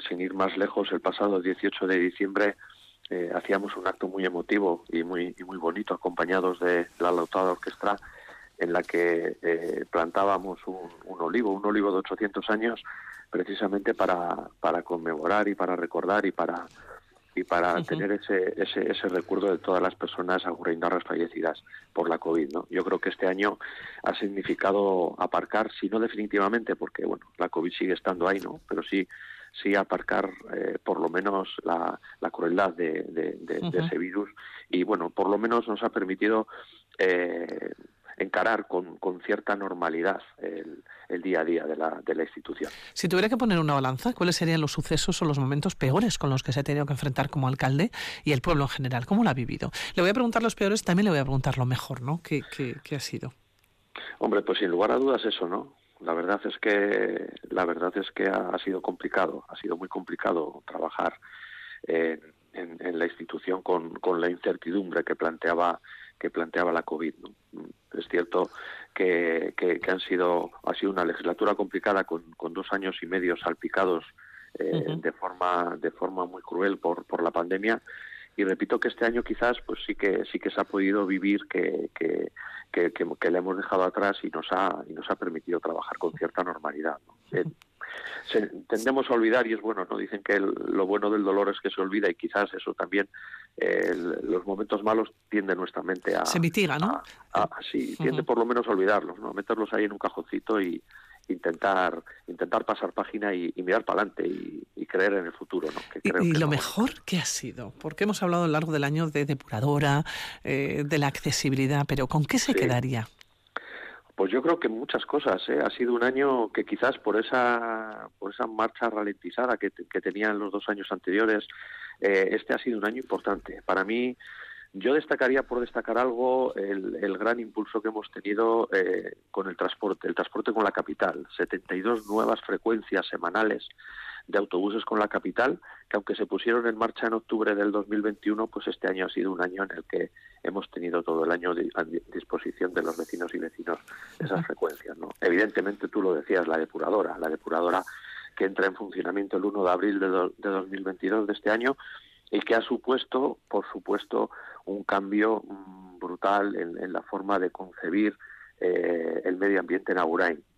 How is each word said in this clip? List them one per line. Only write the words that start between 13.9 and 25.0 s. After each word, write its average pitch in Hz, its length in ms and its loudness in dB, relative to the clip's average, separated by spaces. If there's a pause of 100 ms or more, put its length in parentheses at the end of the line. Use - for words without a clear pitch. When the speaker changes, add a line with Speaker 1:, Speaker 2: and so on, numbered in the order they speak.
Speaker 1:
para, 87 540 0 (100)
para 85 240 2
conmemorar 85 640 0
y 101 80 0
para 90 200 0
recordar 87 520 0
y 90 40 2
para, 85 360 -2 (680)
y 90 100 0
para 87 300 4
Speaker 2:
Ujú. 87 80 0
Speaker 1:
tener 87 280 -2
ese, 92 500 0
ese, 95 300 0
ese 98 160 -2
recuerdo 95 420 0
de 87 100 2
todas 92 220 2
las 92 140 0
personas 90 500 -2
aguraindarras 85 600 0
fallecidas 82 580 -2 (300)
por 85 160 2
la 85 80 4
covid, 82 340 2
¿no? 87 180 -4
Yo 90 140 0
creo 87 160 0
que 95 100 -2
este 95 180 0
año 95 320 2 (440)
ha 92 120 2
significado 98 1040 2